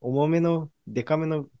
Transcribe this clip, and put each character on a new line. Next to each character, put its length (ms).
重 260
め 140
の、 280
デ 160
カ 120
め 100
の 200